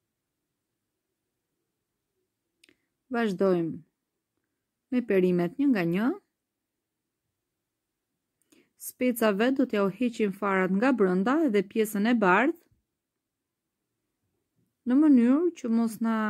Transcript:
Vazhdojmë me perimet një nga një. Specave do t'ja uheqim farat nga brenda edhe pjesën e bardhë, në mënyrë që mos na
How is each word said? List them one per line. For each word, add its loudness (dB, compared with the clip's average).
Vazhdojmë -2
me -2
perimet 0
një 0
nga 0
një. -2
Specave -2
do 0
t'ja -2
uheqim -4
farat -2
nga 0
brenda 0
edhe 0
pjesën -2
e 2
bardhë, 2
në 2
mënyrë 4
që -6
mos -2
na -2